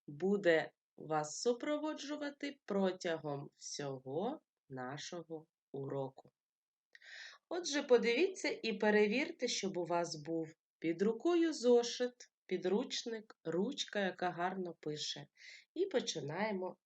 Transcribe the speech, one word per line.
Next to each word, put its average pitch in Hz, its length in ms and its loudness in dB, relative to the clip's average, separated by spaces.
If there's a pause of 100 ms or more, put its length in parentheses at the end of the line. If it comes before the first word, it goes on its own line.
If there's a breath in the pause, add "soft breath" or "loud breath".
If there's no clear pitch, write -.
буде 170 640 4 (260)
вас 151 440 -2
супроводжувати 285 1200 -2
протягом 165 920 0
всього 147 840 -6 (280)
нашого 147 760 -8 (260)
уроку. 135 580 -4 (1160 loud breath)
Отже, 330 340 -2
подивіться 240 680 4 (140)
і 226 100 0
перевірте, 214 760 4
щоб 170 280 -2
у 175 100 0
вас 170 300 0
був 160 380 -4 (240)
під 165 240 -2
рукою 330 500 2
зошит, 240 760 2 (160)
підручник, 208 1000 -2
ручка, 202 560 -2
яка 185 300 0
гарно 175 500 -4
пише. 147 460 -6 (480 loud breath)
І 359 120 2
починаємо 185 1000 -2